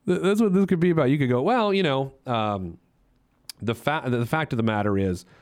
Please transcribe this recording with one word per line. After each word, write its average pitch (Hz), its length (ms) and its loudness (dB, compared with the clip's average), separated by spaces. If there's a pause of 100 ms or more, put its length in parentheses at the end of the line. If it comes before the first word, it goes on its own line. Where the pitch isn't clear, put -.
th-, 180 160 0
that's 202 200 2
what 202 120 2
this 196 120 4
could 180 160 0
be 180 80 4
about. 156 200 2
You 147 80 2
could 135 120 2
go, 123 120 2
"Well, 208 320 0
you 196 100 2
know, 135 300 -2 (120)
um, 104 520 -4 (840)
the 113 140 -4
fa-, 147 300 -4
the, 120 120 -2
the 117 80 -2
fact 156 260 -4
of 127 60 -4
the 113 60 0
matter 104 340 0
is, 95 280 -2 (160)